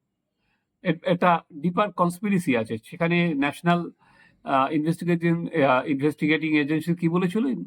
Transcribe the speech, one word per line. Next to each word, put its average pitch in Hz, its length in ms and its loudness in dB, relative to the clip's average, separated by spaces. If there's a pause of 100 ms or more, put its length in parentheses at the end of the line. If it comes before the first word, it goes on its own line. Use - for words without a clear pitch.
(840)
এ-, 170 200 0
একটা 175 500 2
ডিপার 175 400 -2
কনস্পিরেসি 175 640 0
আছে। 113 280 -4
সেখানে 170 500 0
ন্যাশনাল, 170 560 0 (540)
আহ, 139 280 2
ইনভেস্টিগেটিং, 165 880 0
আহ, 131 240 4
ইনভেস্টিগেটিং 151 720 0
এজেন্সি 156 380 0
কি 170 140 -2
বলেছিল? 185 380 0 (200)